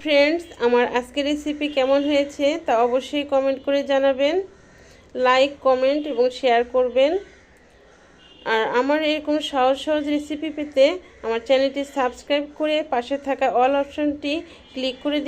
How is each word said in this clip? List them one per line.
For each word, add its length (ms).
ফ্রেন্ডস, 420
আমার 180
আজকের 320
রেসিপি 360
কেমন 240
হয়েছে 360
তা 60
অবশ্যই 460
কমেন্ট 340
করে 140
জানাবেন, 440
লাইক, 360
কমেন্ট 360
এবং 120
শেয়ার 240
করবেন। 380
আর 100
আমার 200
এরকম 260
সহজ 240
সহজ 180
রেসিপি 420
পেতে 280
আমার 220
চ্যানেলটি 360
সাবস্ক্রাইব 480
করে 180
পাশে 240
থাকা 200
all 120
অপশনটি 500
ক্লিক 320
করে 240